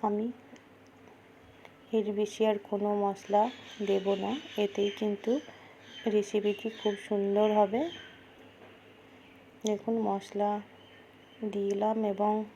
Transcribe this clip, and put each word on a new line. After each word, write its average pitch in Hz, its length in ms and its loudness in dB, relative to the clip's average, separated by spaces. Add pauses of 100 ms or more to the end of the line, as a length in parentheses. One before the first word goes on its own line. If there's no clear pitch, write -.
আমি 208 200 0 (1700)
এর 208 100 2 (120)
বেশি 208 220 0 (100)
আর 208 60 2 (120)
কোনো 208 200 0 (140)
মশলা 196 400 2 (460)
দেব 196 160 2 (180)
না, 208 80 -2 (320)
এতেই 202 360 0
কিন্তু 208 320 0 (840)
রেসিপিটি 208 520 0 (120)
খুব 208 140 0 (140)
সুন্দর 202 400 4 (120)
হবে। 208 220 4 (1800)
দেখুন 220 320 -2 (120)
মশলা 202 440 -2 (1040)
দিলাম 202 440 0 (160)
এবং 208 180 2 (240)